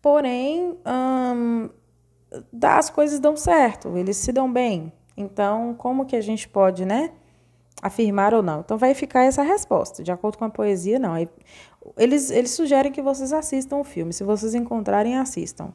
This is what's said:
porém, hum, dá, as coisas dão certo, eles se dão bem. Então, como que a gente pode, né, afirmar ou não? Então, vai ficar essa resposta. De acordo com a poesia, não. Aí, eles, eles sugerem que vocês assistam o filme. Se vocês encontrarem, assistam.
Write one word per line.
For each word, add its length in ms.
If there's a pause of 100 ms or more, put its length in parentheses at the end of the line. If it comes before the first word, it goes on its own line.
porém, 840
hum, 840 (800)
dá, 260
as 120
coisas 300
dão 180
certo, 580
eles 220
se 160
dão 180
bem. 400 (240)
Então, 640
como 280
que 100
a 60
gente 280
pode, 360
né, 260 (680)
afirmar 520
ou 100
não? 160
Então, 180
vai 160
ficar 300
essa 200
resposta. 600
De 80
acordo 260
com 60
a 60
poesia, 500
não. 140
Aí, 160 (680)
eles, 360
eles 200
sugerem 400
que 100
vocês 300
assistam 460
o 60
filme. 280
Se 120
vocês 320
encontrarem, 600
assistam. 580